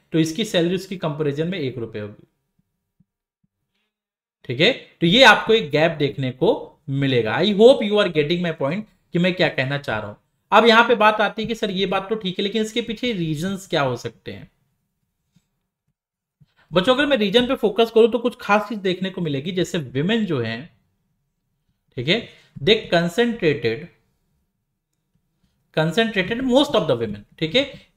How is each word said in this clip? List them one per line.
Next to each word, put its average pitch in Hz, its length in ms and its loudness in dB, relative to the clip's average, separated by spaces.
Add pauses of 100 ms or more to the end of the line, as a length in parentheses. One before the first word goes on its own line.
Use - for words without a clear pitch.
(120)
तो 165 60 2
इसकी 160 260 0
सैलरी 175 300 0
उसकी 190 220 -8
कंपैरिजन 151 520 -4
में 190 100 -6
एक 131 200 -6
रुपये 113 240 -8
होगी। 104 240 -16 (2250)
ठीक 127 160 -6
है, 208 120 4
तो - 340 -4
ये 220 180 6
आपको 220 280 6
एक 202 180 0
गैप 151 200 2
देखने 139 400 -2
को - 500 -2 (100)
मिलेगा। 127 480 0
I 196 160 2
hope 226 280 8
you 208 100 -2
are 208 160 2
getting 160 340 0
my 170 200 -4
point 165 200 -4 (300)
कि 175 60 -2
मैं 175 160 2
क्या 175 140 0
कहना 143 300 -4
चाह 120 200 -6
रहा 104 100 -8
हूं। 104 80 -16 (360)
अब 226 140 6
यहां 233 220 6
पे 254 60 2
बात 214 260 4
आती 208 220 -4
है 214 60 -6
कि 226 60 -6
सर 208 160 -4
ये 190 160 -2
बात 196 220 -4
तो 226 60 -4
ठीक 190 240 -6
है, 196 40 -4
लेकिन 202 200 -2
इसके 220 200 -4
पीछे 233 300 -6
रीजंस 175 560 -6
क्या 156 140 -2
हो 127 140 -2
सकते - 360 -14
हैं? 98 180 -18 (2250)
बच्चों 185 220 2
अगर 285 120 2
मैं 285 100 2
रीजन 214 300 2
पे 262 80 -2
फोकस 226 400 0
करूं 226 140 6
तो 233 100 -2
कुछ 240 220 -4
खास 208 280 0
चीज 226 100 -8
देखने 185 320 -4
को 185 100 -10
मिलेगी, 151 320 -4
जैसे 180 260 -4
विमेन 160 480 -2
जो 156 140 -2
हैं, 113 360 -8 (1200)
ठीक 127 120 -4
है, 220 200 -2 (340)
they 196 140 4 (180)
concentrated, 170 840 0 (2000)
concentrated 190 600 0
most 269 300 2
of 175 200 2
the 127 60 2
women, 104 420 -8
ठीक 160 160 -4
है, 269 180 0 (240)